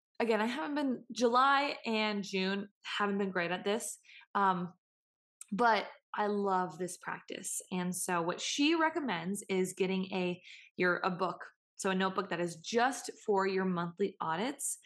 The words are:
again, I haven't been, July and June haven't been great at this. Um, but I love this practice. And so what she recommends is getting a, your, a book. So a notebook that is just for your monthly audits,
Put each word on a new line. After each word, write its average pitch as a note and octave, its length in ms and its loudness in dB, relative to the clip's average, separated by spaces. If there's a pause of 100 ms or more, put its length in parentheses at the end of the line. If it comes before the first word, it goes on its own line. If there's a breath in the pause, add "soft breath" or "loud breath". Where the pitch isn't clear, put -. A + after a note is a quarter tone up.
(180)
again, A3 220 2
I A3 60 2
haven't D4 280 -4
been, C#4 300 -2 (100)
July C4+ 600 4 (100)
and G#3+ 400 0
June G3 440 -2 (300)
haven't G3+ 200 0
been G3 120 0
great F3 200 -2
at F3+ 140 -4
this. G#3+ 340 -2 (360 loud breath)
Um, F#3 380 2 (800)
but G#3+ 320 4 (320)
I G#3 120 2
love F#3 500 0
this F3 180 -4
practice. - 640 -8 (100)
And F3+ 240 0
so F3 280 0
what E3+ 180 -2
she D4 340 2
recommends C4 760 0
is F#3 240 0
getting F#3+ 320 0
a, F3+ 340 -2 (380 loud breath)
your, F3+ 260 2
a F#3+ 60 2
book. E3+ 260 -2 (400)
So G3 140 0
a F#3+ 40 2
notebook F#3+ 360 0
that E3+ 100 -2
is E3+ 160 -2
just A#3 540 -2 (160)
for F#3+ 200 2
your F#3+ 180 0
monthly F3+ 560 -2
audits, F#3+ 640 -4